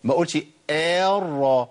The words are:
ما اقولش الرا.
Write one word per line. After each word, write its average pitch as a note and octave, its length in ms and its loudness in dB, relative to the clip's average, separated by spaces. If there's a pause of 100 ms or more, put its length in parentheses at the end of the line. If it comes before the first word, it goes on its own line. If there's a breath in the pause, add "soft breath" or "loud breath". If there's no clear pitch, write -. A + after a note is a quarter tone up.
ما A#2+ 80 0
اقولش D#3 260 0 (320)
الرا. D#3+ 1000 0